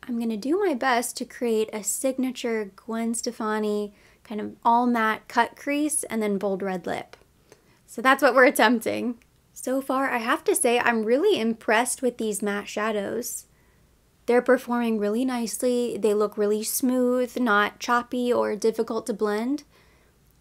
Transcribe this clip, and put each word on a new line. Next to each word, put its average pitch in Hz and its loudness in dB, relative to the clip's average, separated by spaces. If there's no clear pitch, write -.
I'm 240 -4
gonna 226 -2
do 269 0
my 392 2
best 247 -2
to 247 -8
create 220 -2
a 214 -8
signature 247 -4
Gwen 226 -4
Stefani 214 -4
kind 214 -10
of 208 -10
all 240 4
matte 226 0
cut - 0
crease 294 -4
and 226 -4
then 208 0
bold 196 -2
red 185 -4
lip. - -8
So - -12
that's 269 4
what 262 6
we're 254 8
attempting. 226 2
So 262 -4
far, 269 -2
I 247 -2
have 240 -4
to 403 2
say 240 2
I'm 226 2
really 285 2
impressed 226 0
with 240 -2
these 214 -4
matte 202 -4
shadows. 220 -6
They're 240 4
performing 240 2
really 214 0
nicely. 240 -2
They 202 2
look 208 0
really 214 0
smooth, 247 0
not 208 2
choppy 240 0
or 220 0
difficult 220 -2
to 240 -2
blend. 214 -2